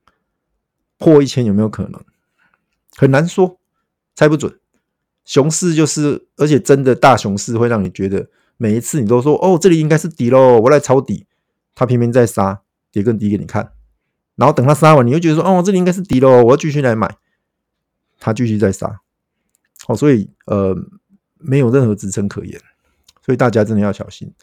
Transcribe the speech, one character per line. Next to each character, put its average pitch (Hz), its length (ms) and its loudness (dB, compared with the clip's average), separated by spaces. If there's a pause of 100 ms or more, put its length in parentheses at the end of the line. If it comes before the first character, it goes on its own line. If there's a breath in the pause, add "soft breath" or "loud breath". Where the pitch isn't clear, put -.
(1000)
破 151 240 4
一 139 40 0
千 127 180 -4
有 104 100 -2
没 104 80 0
有 110 60 -2
可 101 200 -10
能？ - 160 -20 (920)
很 135 140 2
难 151 160 0
说， 180 320 -2 (560)
猜 151 140 2
不 151 80 2
准。 113 240 -10 (640)
熊 143 260 0
市 170 240 -4
就 156 120 2
是， 147 400 -4 (100)
而 151 100 0
且 151 140 2
真 139 240 0
的 127 100 2
大 131 220 4
熊 101 220 -6
市 117 180 -8
会 117 120 0
让 113 140 -2
你 90 80 -6
觉 98 180 -6
得 95 200 -6 (280)
每 107 200 -2
一 120 40 -4
次 143 200 -6
你 110 60 -2
都 120 160 2
说 147 200 0
，“哦， 185 160 2
这 196 100 2
里 165 100 4
应 156 100 -2
该 156 80 2
是 156 120 -6
底 127 200 -6
咯， 127 320 6
我 110 80 2
来 147 100 4
抄 131 220 0
底。” 104 260 -8 (480)
它 127 120 -2
偏 120 120 0
偏 120 140 -2
再 120 140 4
杀， 98 360 -4 (280)
跌 101 120 -4
更 110 140 -2
低 104 140 -4
给 101 80 -2
你 - 80 -12
看。 - 260 -8 (640)
然 120 120 0
后 151 60 4
等 127 140 0
它 147 80 4
杀 156 220 4
完， 127 100 4
你 120 60 0
又 160 80 0
觉 170 80 -2
得 156 80 0
说 156 100 -2
，“哦， 185 180 2
这 196 60 0
里 185 80 0
应 180 60 0
该 180 80 0
是 185 100 -8
底 143 160 -2
咯， 127 240 6
我 113 80 4
要 143 60 4
继 147 140 -8
续 143 120 -4
来 120 140 -2
买。” 110 200 -6 (1000)
它 - 140 -6
继 117 140 -4
续 107 120 -4
再 101 140 -2
杀。 - 280 -12 (880)
哦， 117 80 -4
所 143 160 2
以， 107 160 -2 (160)
呃， 98 320 -4 (640)
没 135 200 -4
有 123 120 0
任 131 160 2
何 107 80 -2
支 98 160 -10
撑 101 180 -6
可 95 160 -12
言。 - 160 -16 (600)
所 135 100 -4
以 123 40 0
大 123 120 0
家 107 160 0
真 107 120 -4
的 101 60 -2
要 101 80 -4
小 - 200 -12
心。 - 200 -20 (120)